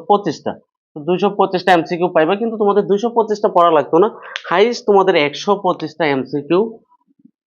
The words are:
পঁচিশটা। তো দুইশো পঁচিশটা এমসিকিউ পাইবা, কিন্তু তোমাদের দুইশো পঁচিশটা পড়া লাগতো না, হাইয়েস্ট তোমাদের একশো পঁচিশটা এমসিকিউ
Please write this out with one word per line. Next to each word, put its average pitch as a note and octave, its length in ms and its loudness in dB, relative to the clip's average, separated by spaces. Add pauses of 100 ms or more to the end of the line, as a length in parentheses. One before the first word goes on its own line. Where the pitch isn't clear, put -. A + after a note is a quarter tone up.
পঁচিশটা। E3+ 440 -2 (400)
তো - 60 -14 (100)
দুইশো F3+ 200 0 (100)
পঁচিশটা F#3+ 380 0
এমসিকিউ E3+ 400 -2
পাইবা, D#3+ 240 4
কিন্তু A3+ 220 -4
তোমাদের G3+ 280 2
দুইশো G3+ 260 0
পঁচিশটা G#3+ 400 0
পড়া E3+ 200 6
লাগতো C#3+ 260 0
না, G#3+ 60 2 (420)
হাইয়েস্ট A3+ 380 0
তোমাদের F#3+ 260 4 (120)
একশো D3+ 260 -4 (120)
পঁচিশটা E3+ 400 -4 (100)
এমসিকিউ C#3+ 460 -2 (880)